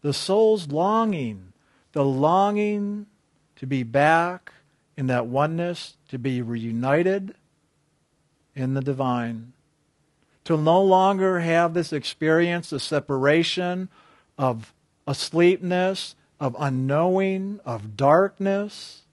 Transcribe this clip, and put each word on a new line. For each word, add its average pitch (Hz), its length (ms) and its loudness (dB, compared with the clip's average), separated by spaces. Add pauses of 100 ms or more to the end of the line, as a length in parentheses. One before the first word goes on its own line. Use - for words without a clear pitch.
The 143 140 -2
soul's 208 540 2
longing, 151 840 -2 (400)
the 143 120 0
longing 202 1000 0 (500)
to 135 100 -12
be 131 160 -2
back 160 680 2 (440)
in 135 120 -4
that 123 180 0
oneness, 165 720 -4 (120)
to 131 100 -10
be 123 220 -2
reunited 127 920 -2 (1200)
in 131 200 -4
the 135 60 -2
divine, 123 720 -4 (920)
to 165 120 0
no 160 240 4
longer 190 600 2
have 165 340 2
this 165 180 -2
experience 165 800 0
of 139 80 -6
separation, 160 1080 0 (500)
of 120 340 -2 (340)
asleepness, 180 1080 0 (260)
of 131 200 -4
unknowing, 185 1040 0
of 107 320 -10
darkness 196 1040 2 (100)